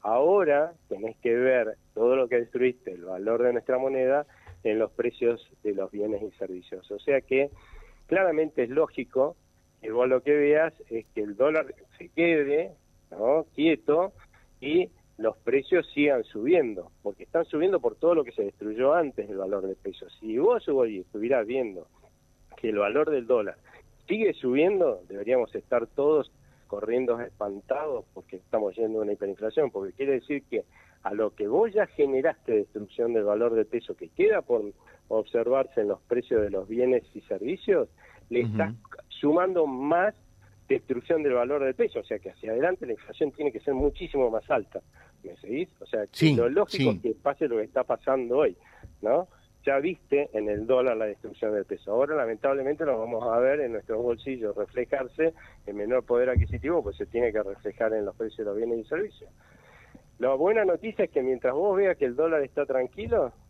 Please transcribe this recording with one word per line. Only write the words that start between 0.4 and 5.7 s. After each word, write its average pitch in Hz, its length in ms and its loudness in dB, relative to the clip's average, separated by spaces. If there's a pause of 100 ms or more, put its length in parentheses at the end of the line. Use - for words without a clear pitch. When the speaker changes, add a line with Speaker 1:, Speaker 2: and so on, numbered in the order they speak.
Speaker 1:
tenés 107 300 -8
que 117 160 0
ver 123 440 2 (180)
todo 120 200 4
lo 131 120 2
que 123 80 -2
destruiste, 123 560 0
el 87 140 -14
valor 101 360 -2
de 123 120 2
nuestra 127 260 -2
moneda, 135 480 0 (360)
en 107 140 0
los 110 140 0
precios 117 500 -2 (220)
de 104 100 -2